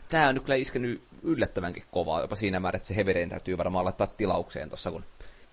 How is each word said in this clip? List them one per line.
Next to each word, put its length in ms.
tää 200
on 60
nyt 100
kyllä 120
iskenyt 460
yllättävänkin 680
kovaa, 300
jopa 160
siinä 240
määrin, 160
että 120
se 80
Heavy 160
Rain 160
täytyy 300
varmaan 260
laittaa 220
tilaukseen 640
tossa, 200
kun 140